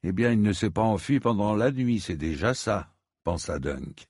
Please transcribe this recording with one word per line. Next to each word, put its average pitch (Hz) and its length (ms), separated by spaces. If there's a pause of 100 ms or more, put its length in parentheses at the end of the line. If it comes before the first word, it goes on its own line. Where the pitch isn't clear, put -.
« - 0
Eh 92 100
bien, 117 200
il 110 80
ne 104 140
s'est 104 160
pas 104 120
enfui 113 380
pendant 107 340
la 113 160
nuit, 120 300
c'est 90 160
déjà 80 380
ça », 101 400 (300)
pensa 82 340
Dunk. 67 520